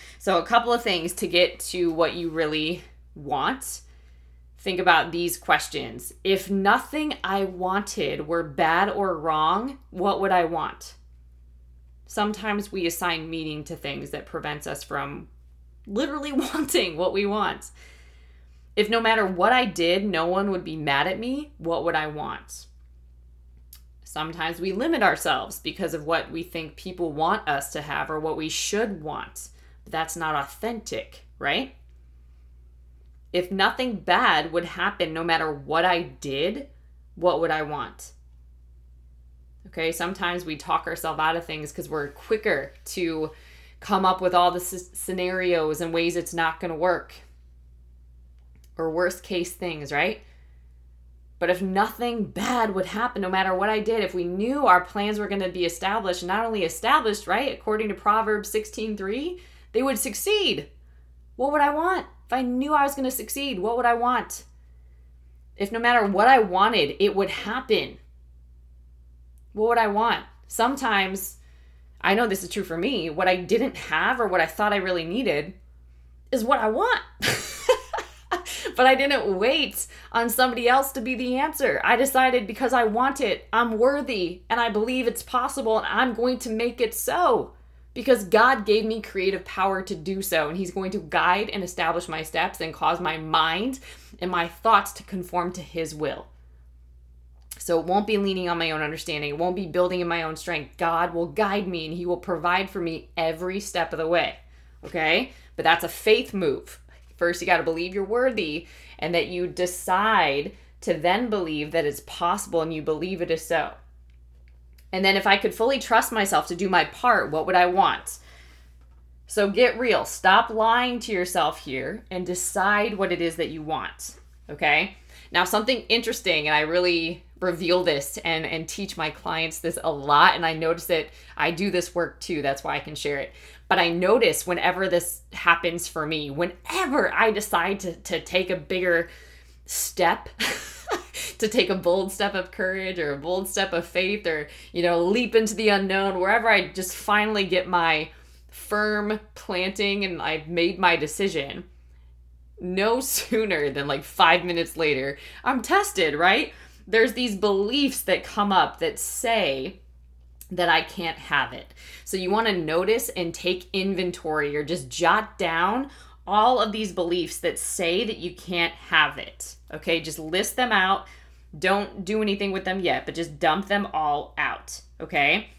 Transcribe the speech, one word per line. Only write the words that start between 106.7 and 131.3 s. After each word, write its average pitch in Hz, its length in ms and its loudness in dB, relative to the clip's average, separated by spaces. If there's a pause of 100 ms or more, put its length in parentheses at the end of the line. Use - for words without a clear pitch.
First, 175 240 0
you 180 60 -6
gotta 170 160 4
believe 170 320 -4
you're 196 100 -2
worthy 190 600 0 (320)
and 170 160 -2
that 170 140 2
you 180 180 -4
decide 180 1040 0 (280)
to 175 140 0
then 190 360 2
believe 160 400 -2
that 160 160 2
it's 143 140 -4
possible 175 600 -2
and 160 140 -2
you 156 80 -6
believe 165 400 -2
it 160 80 -2
is 160 160 -2
so. 160 260 0 (1200)
And 185 120 0
then 196 120 6
if 190 100 0
I 202 120 6
could - 160 -2
fully 262 240 2
trust 240 340 2
myself 202 360 2
to 175 80 -6
do 190 120 -2
my 175 160 4
part, 202 460 2
what 156 160 -2
would 190 80 2
I 180 120 8
want? 180 520 2 (1080)
So 202 220 2
get 214 300 4
real. 233 260 2
Stop 220 460 4
lying 233 500 2
to 226 120 -8
yourself 180 480 0
here 147 500 -8
and 180 160 -6
decide 202 720 0
what 190 120 0
it 170 120 -2
is 165 140 -2
that 165 120 -2
you 156 140 -10
want, 147 540 -8 (340)
okay? 156 460 0 (360)
Now, 175 120 4
something 214 440 0
interesting, 220 580 0
and 151 80 2
I 151 60 4
really 170 640 0 (160)
reveal 180 440 2
this 143 340 -2
and, 160 280 -2
and 165 220 -6
teach - 280 -8
my 156 140 -4
clients 160 480 -6
this 165 240 -4
a 165 80 -2
lot, 147 440 6
and 175 100 -2
I 160 100 2
notice 165 320 -2
that 160 220 0 (280)